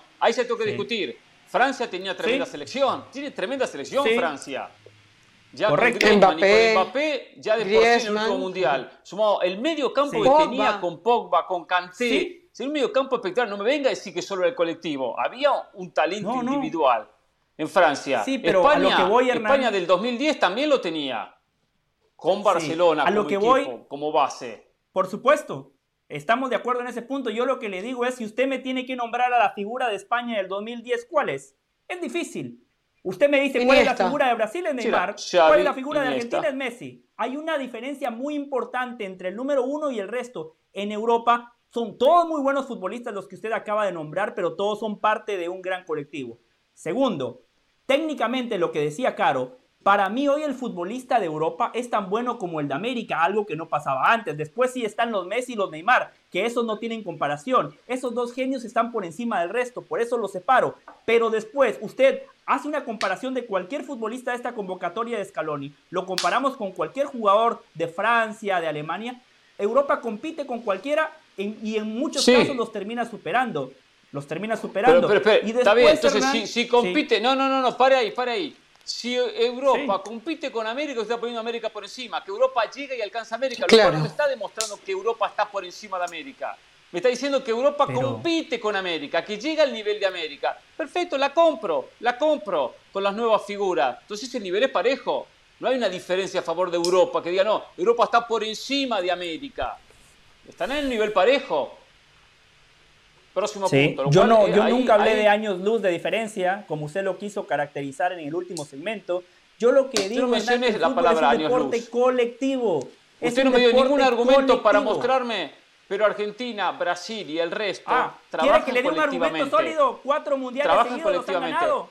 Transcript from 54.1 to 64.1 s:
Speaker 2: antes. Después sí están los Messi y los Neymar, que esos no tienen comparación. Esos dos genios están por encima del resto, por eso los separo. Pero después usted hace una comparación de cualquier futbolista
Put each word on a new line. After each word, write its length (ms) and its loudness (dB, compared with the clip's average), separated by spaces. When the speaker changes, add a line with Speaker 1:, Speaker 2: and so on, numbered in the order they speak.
Speaker 2:
antes. 240 -4
Después 340 -2
sí 140 -6
están 260 -2
los 160 -4
Messi 260 -4
y 40 -10
los 140 -2
Neymar, 420 0
que 140 -2
esos 180 -2
no 160 -4
tienen 240 -8
comparación. 720 -2
Esos 280 -6
dos 180 -4
genios 300 -4
están 300 -2
por 100 -4
encima 380 -4
del 80 -2
resto, 320 -4
por 180 -4
eso 180 -2
los 140 -4
separo. 440 2
Pero 240 4
después 520 0
usted 420 2
hace 220 -2
una 180 -4
comparación 480 -4
de 120 -4
cualquier 380 -4
futbolista 480 -6